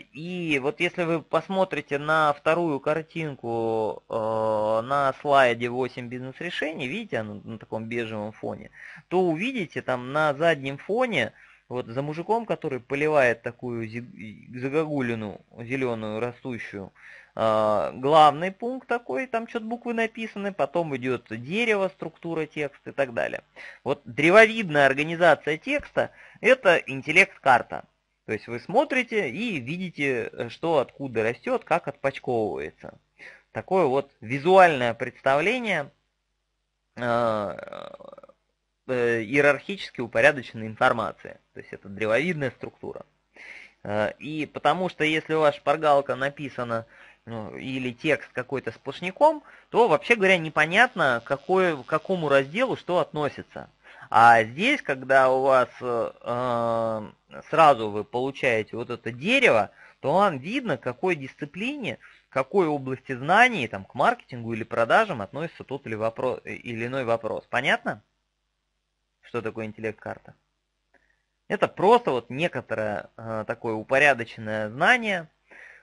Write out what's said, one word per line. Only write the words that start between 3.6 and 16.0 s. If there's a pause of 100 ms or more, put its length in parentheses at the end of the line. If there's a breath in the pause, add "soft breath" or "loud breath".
э,
на
слайде
восемь
бизнес-решений,
видите,
оно
на
таком
бежевом
фоне, (380 loud breath)
то
увидите
там
на
заднем
фоне, (340 soft breath)
вот
за
мужиком,
который
поливает
такую
зи-,
загогулину (160)
зелёную